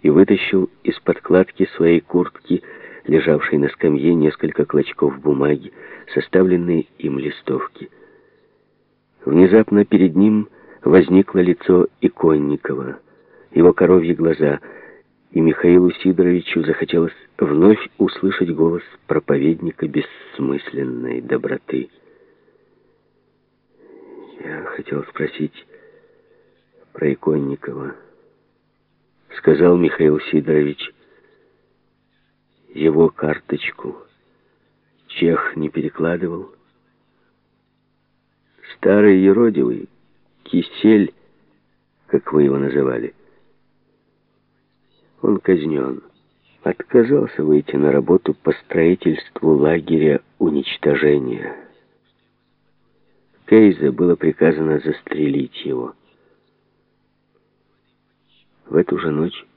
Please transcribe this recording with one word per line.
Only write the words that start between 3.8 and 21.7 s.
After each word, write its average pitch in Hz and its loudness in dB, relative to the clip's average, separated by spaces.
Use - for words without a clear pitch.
несколько 76 -2
клочков 69 -2
бумаги, 73 -2
составленные 87 0
им 69 -6
листовки. - -10
Внезапно 95 4
перед 92 2
ним 107 2
возникло 92 4
лицо 90 2
Иконникова, 71 -2
его 85 6
коровьи 87 2
глаза, 78 0
и - -4
Михаилу 87 4
Сидоровичу 87 0
захотелось 80 -2
вновь 80 2
услышать 92 -2
голос 82 -2
проповедника 78 -2
бессмысленной 65 -8
доброты. - -6